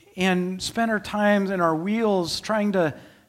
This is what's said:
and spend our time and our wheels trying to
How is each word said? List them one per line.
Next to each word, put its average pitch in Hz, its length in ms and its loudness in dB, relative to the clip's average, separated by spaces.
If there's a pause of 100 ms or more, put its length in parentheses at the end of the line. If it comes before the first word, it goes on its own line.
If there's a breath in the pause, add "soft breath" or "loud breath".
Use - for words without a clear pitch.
(160 soft breath)
and 185 440 0
spend 226 300 -4
our 208 100 0
time 208 500 0
and 185 120 0
our 160 140 4
wheels 196 640 0
trying 208 320 0
to 170 220 2 (340 loud breath)